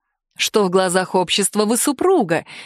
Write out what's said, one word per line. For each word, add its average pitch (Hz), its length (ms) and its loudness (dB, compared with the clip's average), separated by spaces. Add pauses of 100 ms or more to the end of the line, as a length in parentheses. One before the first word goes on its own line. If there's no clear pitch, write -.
(380)
«Что - 280 0
в 185 40 0
глазах 185 460 0
общества 196 500 0
вы 226 120 0
супруга, 262 680 0 (200)